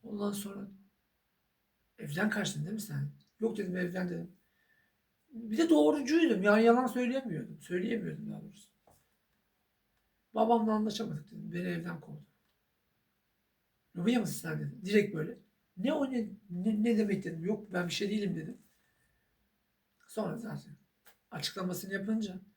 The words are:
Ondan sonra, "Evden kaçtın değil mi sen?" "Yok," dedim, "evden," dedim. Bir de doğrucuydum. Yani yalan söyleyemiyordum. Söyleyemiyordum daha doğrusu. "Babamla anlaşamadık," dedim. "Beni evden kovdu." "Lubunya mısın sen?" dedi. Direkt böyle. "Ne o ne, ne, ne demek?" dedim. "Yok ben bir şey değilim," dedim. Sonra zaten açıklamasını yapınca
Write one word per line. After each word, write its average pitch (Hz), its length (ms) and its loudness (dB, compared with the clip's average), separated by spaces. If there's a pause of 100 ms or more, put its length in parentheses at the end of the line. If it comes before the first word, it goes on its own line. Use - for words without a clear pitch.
Ondan 202 280 -2
sonra, 202 360 -8 (1300)
"Evden 170 320 -2
kaçtın 165 360 -2
değil 196 80 -6
mi 220 80 -6
sen?" 143 300 -6 (280)
"Yok," 220 180 -2
dedim, 180 200 -4
"evden," 180 320 -4
dedim. 170 220 -8 (1000)
Bir 226 260 -6
de 330 120 4
doğrucuydum. 294 760 6
Yani 208 200 8
yalan 240 240 8
söyleyemiyordum. 247 760 -4
Söyleyemiyordum 180 720 -4
daha - 100 -10
doğrusu. - 280 -20 (1600)
"Babamla 220 400 6
anlaşamadık," 214 580 -2
dedim. 160 220 -12
"Beni 175 140 -2
evden 170 320 -4
kovdu." - 260 -16 (1700)
"Lubunya 226 240 4
mısın 165 300 -4
sen?" 156 100 -2
dedi. 147 260 -8
Direkt 202 300 4
böyle. 156 220 -6 (400)
"Ne 240 160 0
o 277 180 0
ne, 226 180 -2 (200)
ne, 208 340 0
ne 233 140 4
demek?" 196 260 0
dedim. 165 220 -6
"Yok 208 280 -4
ben 175 140 -2
bir 165 60 -4
şey 208 160 -2
değilim," 202 260 -2
dedim. 156 220 -10 (1500)
Sonra 208 300 -4
zaten - 400 -10 (540)
açıklamasını 180 640 -6
yapınca 196 460 -4 (180)